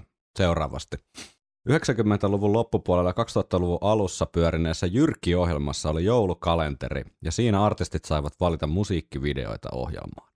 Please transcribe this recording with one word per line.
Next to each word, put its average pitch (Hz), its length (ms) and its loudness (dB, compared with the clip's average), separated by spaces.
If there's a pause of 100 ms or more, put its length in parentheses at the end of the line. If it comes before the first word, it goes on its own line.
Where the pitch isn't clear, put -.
(380)
seuraavasti. 82 600 0 (720)
Yhdeksänkymmentäluvun 104 840 2
loppupuolella 90 560 2
ja 87 40 -2
kaksituhattaluvun 87 680 0
alussa 104 440 2
pyörineessä 82 640 0
jyrkkijohjelmassa 87 1000 0
oli 80 160 0
joulukalenteri, 85 1000 0 (180)
ja 80 100 -4
siinä 107 320 2
artistit 87 420 -2
saivat 73 340 -2
valita 82 280 0
musiikkivideoita 71 1040 -4
ohjelmaan. 50 640 -10